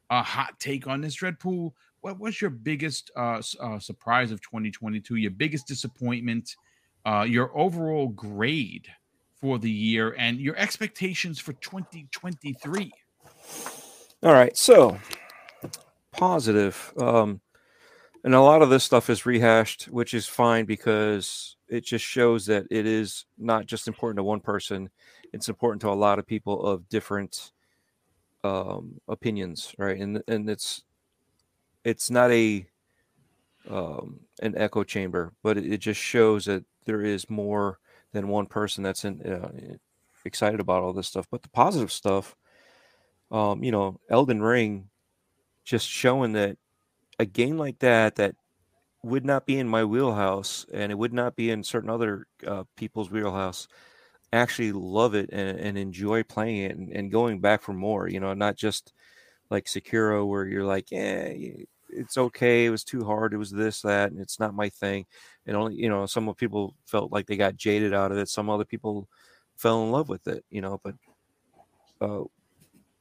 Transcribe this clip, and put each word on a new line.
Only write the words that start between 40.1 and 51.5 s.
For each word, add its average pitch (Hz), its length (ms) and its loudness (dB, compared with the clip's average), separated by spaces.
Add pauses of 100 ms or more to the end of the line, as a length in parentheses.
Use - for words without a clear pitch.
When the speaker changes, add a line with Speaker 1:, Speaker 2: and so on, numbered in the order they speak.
Speaker 2:
excited 107 340 -2
about 92 240 0
all 92 100 -4
this 92 140 -6
stuff. - 240 -8
But - 120 -10
the - 80 -20
positive 139 420 2
stuff, 98 420 -2 (960)
um, 107 320 0
you 127 80 -2
know, 98 300 0 (100)
Elden 117 320 4
Ring, 107 460 0 (760)
just - 240 -4
showing 127 440 2
that 101 240 0 (640)
a 117 60 0
game 120 320 0
like 143 220 -6
that, 113 380 6
that 101 180 0 (680)
would 123 220 -4
not 135 220 0
be 135 120 0
in 127 100 -2
my 113 160 2
wheelhouse, 104 880 0
and 104 200 -4
it 101 60 -4
would 117 160 -2
not 123 220 -2
be 117 140 -2